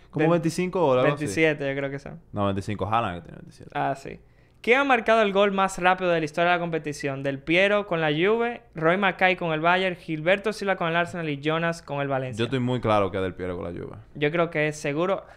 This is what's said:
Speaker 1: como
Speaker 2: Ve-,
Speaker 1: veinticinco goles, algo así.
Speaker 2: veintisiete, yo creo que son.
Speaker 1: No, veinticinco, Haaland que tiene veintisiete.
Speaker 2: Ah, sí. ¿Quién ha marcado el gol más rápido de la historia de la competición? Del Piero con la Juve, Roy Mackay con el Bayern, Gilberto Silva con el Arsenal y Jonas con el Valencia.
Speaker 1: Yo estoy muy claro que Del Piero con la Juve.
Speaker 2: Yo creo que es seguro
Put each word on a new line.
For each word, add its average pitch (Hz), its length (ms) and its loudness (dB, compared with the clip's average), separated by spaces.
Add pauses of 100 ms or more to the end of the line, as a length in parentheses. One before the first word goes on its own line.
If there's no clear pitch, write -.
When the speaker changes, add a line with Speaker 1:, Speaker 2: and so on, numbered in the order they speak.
(120)
Speaker 1:
como 151 140 0
Speaker 2:
Ve-, 165 60 4
Speaker 1:
veinticinco 175 480 0
goles, 131 240 4
algo 147 120 2
así. 147 100 -6
Speaker 2:
veintisiete, 151 480 0
yo 135 40 -4
creo 139 120 -4
que 139 100 -8
son. - 200 -14 (120)
Speaker 1:
No, 104 140 0
veinticinco, 98 420 -2
Haaland 107 300 0
que 82 60 -12
tiene - 140 -18
veintisiete. - 360 -20
Speaker 2:
Ah, 139 220 -2
sí. - 240 -14 (420)
¿Quién 247 180 4
ha 285 40 2
marcado 226 380 4
el 202 100 2
gol 202 220 4
más 190 280 0
rápido 180 300 4
de 165 80 2
la 160 60 -2
historia 170 260 0
de 175 60 2
la - 20 -2
competición? 151 640 -4
Del 139 160 -2
Piero 202 480 2
con 165 140 0
la 156 100 2
Juve, 226 500 0 (140)
Roy 165 220 2
Mackay 185 400 2
con 165 160 -2
el 156 80 -2
Bayern, 180 340 2
Gilberto 175 560 0
Silva 196 240 -2
con 175 140 -2
el 165 80 0
Arsenal 170 320 -2
y 143 120 -4
Jonas 165 400 -2
con 143 200 -6
el 139 80 -2
Valencia. 131 300 -2
Speaker 1:
Yo 117 60 0
estoy 127 140 -2
muy 123 220 -2
claro 104 280 2
que 95 100 -4
Del 92 140 -2
Piero 90 220 -6
con 90 80 -10
la 87 80 -8
Juve. 92 240 -10 (200)
Speaker 2:
Yo 147 160 0
creo 170 180 2
que 151 180 0
es 151 100 -6
seguro 165 480 -2 (120)